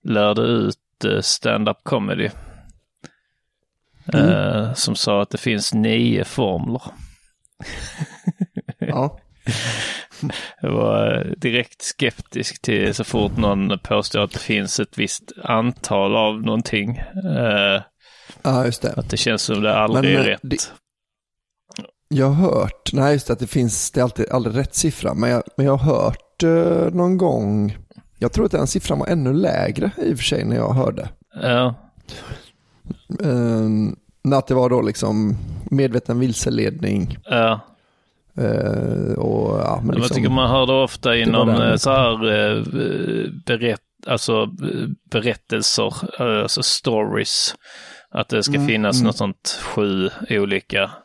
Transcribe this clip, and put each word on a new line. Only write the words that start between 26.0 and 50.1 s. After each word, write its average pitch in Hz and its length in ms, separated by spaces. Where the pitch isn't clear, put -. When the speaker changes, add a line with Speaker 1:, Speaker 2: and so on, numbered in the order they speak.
Speaker 2:
eh, 170 500
någon 180 240
gång, 107 600
jag - 160
tror 220 120
att 196 60
den 143 160
siffran 143 320
var - 80
ännu 139 260
lägre 165 640
i - 160
och 120 40
för 117 80
sig 104 200
när 113 100
jag 117 180
hörde. - 360
Speaker 1:
Ja. 120 340
Speaker 2:
Ehm, 113 720
men 135 100
att 131 140
det 131 60
var 127 160
då 123 120
liksom 107 560
medveten 123 500
vilseledning. 107 1040
Speaker 1:
Ja. 113 360
Speaker 2:
Eh, 107 760
och, 110 460
ja, - 160
men 113 100
Speaker 1:
Men - 100
jag - 0
Speaker 2:
liksom, 123 200
Speaker 1:
tycker - 140
man 131 200
hör 131 160
det 131 80
ofta 131 360
Speaker 2:
det 117 60
var 113 120
Speaker 1:
inom, 113 200
Speaker 2:
den. 113 240
Speaker 1:
eh, 110 40
så 135 160
här, 131 200
eh, 107 300
berätt-, 117 600
alltså, 113 360
eh, - 440
berättelser, 110 840
eh, 110 220
alltså 110 220
stories, 107 920
att - 180
det 107 140
ska 143 120
Speaker 2:
Mm, 143 120
Speaker 1:
finnas 107 280
Speaker 2:
mm. 123 120
Speaker 1:
något 101 100
sånt - 440
sju 98 480